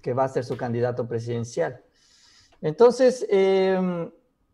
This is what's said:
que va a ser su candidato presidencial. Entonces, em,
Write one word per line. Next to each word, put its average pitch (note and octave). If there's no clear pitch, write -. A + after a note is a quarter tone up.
que C3
va C3
a C3+
ser C3+
su B2
candidato A#2+
presidencial. A#2
Entonces, A#3+
em, F#3